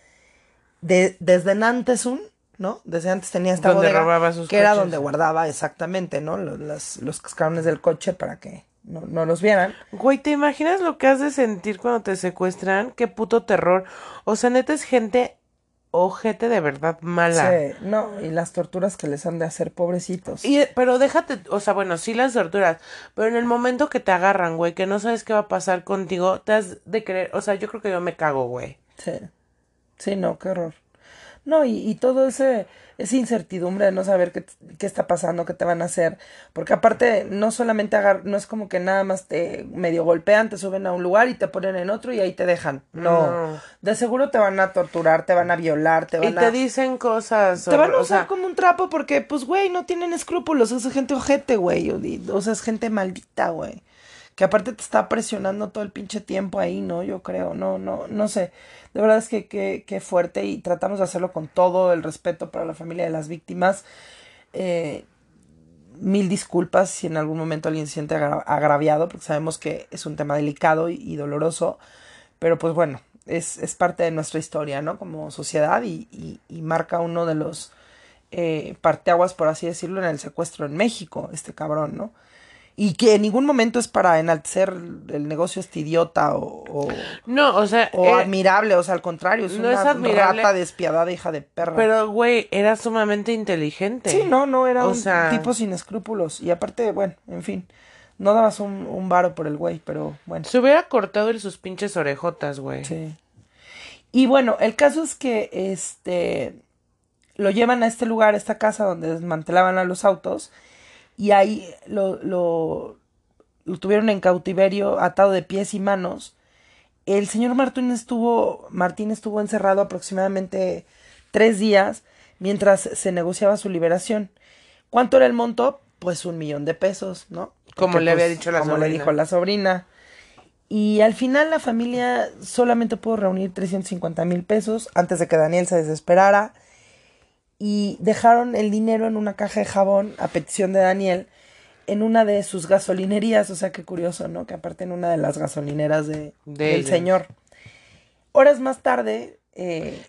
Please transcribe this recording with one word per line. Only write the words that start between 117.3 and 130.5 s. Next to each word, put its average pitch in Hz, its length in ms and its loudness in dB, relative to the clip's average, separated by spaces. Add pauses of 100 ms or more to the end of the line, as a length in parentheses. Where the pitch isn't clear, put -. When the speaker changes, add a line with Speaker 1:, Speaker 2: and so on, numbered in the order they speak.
Speaker 1:
Martín 254 340 0
estuvo, 233 800 -2
Martín 180 400 -2
estuvo 214 320 -4
encerrado 202 400 2
aproximadamente 190 1040 -4 (460)
tres 214 260 4
días 208 460 2 (340)
mientras 196 440 2
se - 300 -4
negociaba 185 460 0
su 208 100 -8
liberación. 180 640 0 (640)
¿Cuánto 247 260 4
era 262 80 8
el 240 80 4
monto? 240 480 -2 (160)
Pues 180 260 -6
un 170 140 -8
millón 147 280 -6
de 165 100 -2
pesos, 190 540 -4
¿no? 170 220 -12 (240)
Speaker 2:
Como 185 180 2
Speaker 1:
Porque, 165 120 4
Speaker 2:
le 165 60 6
había 170 140 4
Speaker 1:
pues, 170 120 0
Speaker 2:
dicho 170 140 -4
la 165 80 2
Speaker 1:
como 151 140 0
le 156 80 2
Speaker 2:
sobrina. 156 180 2
Speaker 1:
dijo 147 120 0
la 151 140 2
sobrina. 185 600 0 (840)